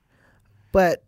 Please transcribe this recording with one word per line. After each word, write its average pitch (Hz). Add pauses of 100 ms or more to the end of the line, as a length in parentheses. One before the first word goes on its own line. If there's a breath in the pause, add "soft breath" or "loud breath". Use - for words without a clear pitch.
(720)
but 180